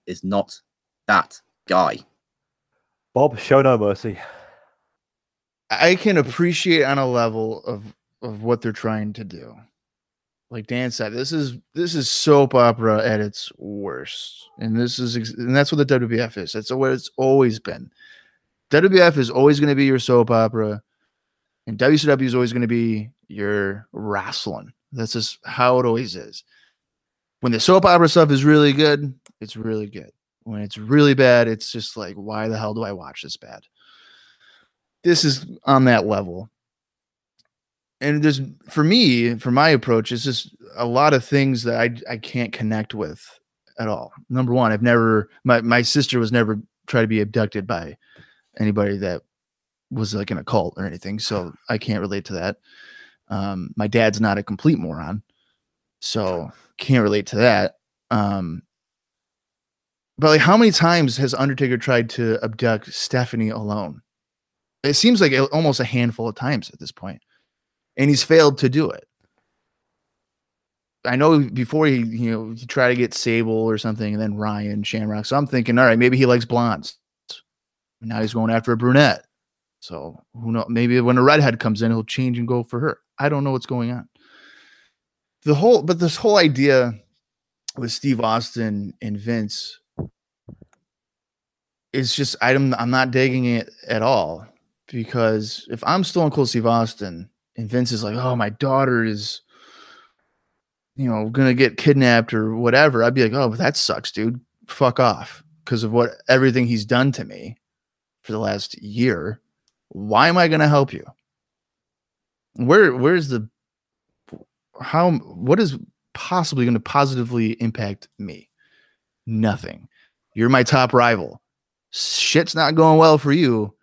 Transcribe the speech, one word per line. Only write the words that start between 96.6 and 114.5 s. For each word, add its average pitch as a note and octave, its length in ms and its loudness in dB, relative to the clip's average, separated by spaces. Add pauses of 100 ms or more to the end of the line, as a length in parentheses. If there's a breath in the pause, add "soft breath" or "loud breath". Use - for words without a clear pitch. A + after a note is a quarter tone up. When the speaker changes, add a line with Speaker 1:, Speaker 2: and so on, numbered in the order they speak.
Speaker 3:
Austin G#2+ 600 -4 (280)
and A2 120 -10
Vince A#2+ 240 -2
is A2 100 -6
like, G#2+ 140 -6
"Oh, B2+ 180 -4
my A2+ 140 -2
daughter C3 560 0
is, G#2+ 360 -8 (1600 soft breath)
you C3+ 120 -4
know, A2 200 -2
gonna B2+ 260 2
get B2 220 2
kidnapped B2 580 4
or A2 220 -2
whatever," A#2+ 480 4
I'd A#2+ 100 2
be C3 80 2
like, A2 100 2
"Oh, B2+ 240 0
that C#3+ 200 -2
sucks, - 340 -4
dude. A#2 300 -4 (260)
Fuck - 320 0
off." - 460 -2 (200)
'Cause A#2 200 -4
of A2 80 -4
what, A#2 180 2 (180)
everything B2+ 380 2
he's A2+ 180 -2
done B2 280 0
to - 120 -8
me G2+ 320 -18 (680)
for - 100 -12
the G#2+ 60 -6
last G2+ 440 -6
year. G#2 580 -4 (500)
Why G#2+ 380 2
am F3 100 2
I E3+ 100 4
gonna D#3 200 2
help C#3+ 240 2
you? - 120 -14 (1500)
Where, D3 400 4
where's D3 340 0
the, A2+ 200 -4 (1300)